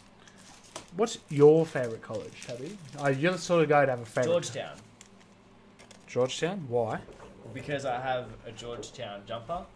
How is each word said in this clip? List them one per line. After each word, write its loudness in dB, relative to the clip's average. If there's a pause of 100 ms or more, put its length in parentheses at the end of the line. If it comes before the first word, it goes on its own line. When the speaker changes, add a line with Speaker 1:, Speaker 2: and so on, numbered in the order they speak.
(960)
Speaker 1:
What's -2 (100)
your 10
favourite -4
college, -10
Tabby? -12 (240)
Uh, 2
you're 2
the -4
sort 4
of 2
guy 6
to 2
have -2
a -10
favourite. 2
Speaker 2:
Georgetown. -10 (1300)
Speaker 1:
Georgetown? -2
Why? 0 (520)
Speaker 2:
Because -6
I -4
have -2 (180)
a -12
Georgetown -12
jumper -8